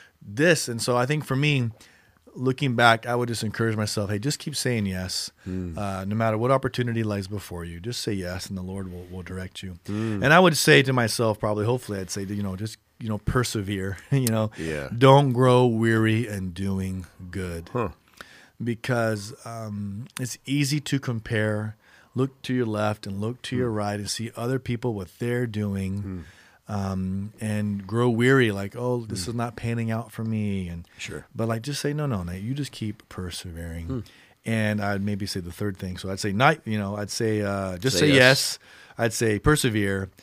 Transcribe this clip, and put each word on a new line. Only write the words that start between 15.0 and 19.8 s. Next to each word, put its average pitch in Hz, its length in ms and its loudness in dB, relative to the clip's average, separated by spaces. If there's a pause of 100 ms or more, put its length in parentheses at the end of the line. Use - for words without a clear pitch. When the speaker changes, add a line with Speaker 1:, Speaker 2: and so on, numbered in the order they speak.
Speaker 1:
grow 123 360 6
weary 113 600 4
in 95 260 -6
doing 95 520 -4 (240)
good, 87 420 -8
Speaker 2:
Huh. 117 180 -2 (760)
Speaker 1:
because, 113 720 -2 (120)
um, 107 600 -10 (120)